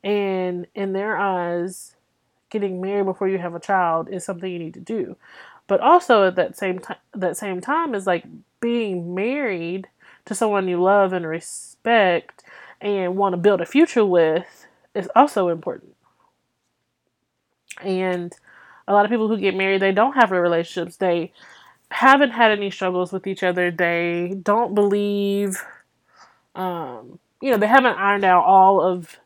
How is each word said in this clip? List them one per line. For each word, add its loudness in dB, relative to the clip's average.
And -2
in -4
their -4
eyes, -4
getting -4
married -2
before -4
you 0
have -8
a -10
child 0
is -10
something -10
you -10
need -10
to -18
do. -8
But 0
also 4
at 0
that -2
same -4
ti-, -14
that -4
same -8
time -2
is, -6
like, -2
being -4
married -6
to -10
someone 0
you 0
love 4
and -6
respect -2
and -2
wanna 0
build 4
a -4
future 2
with 0
is -6
also 4
important. -8
And -4
a 0
lot 6
of -2
people 0
who 0
get 0
married, 0
they 2
don't 2
have 4
relationships. -2
They -2
haven't 4
had 2
any -2
struggles -4
with -8
each -6
other. 0
They -2
don't 0
believe, 0
um, -10
you -2
know, 2
they 2
haven't 4
ironed 0
out 4
all 6
of -4